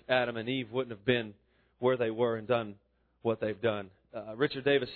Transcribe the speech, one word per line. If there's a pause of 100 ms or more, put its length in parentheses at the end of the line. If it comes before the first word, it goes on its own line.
Adam
and
Eve
wouldn't
have
been (440)
where
they
were
and
done (440)
what
they've
done? (260)
Uh,
Richard
Davis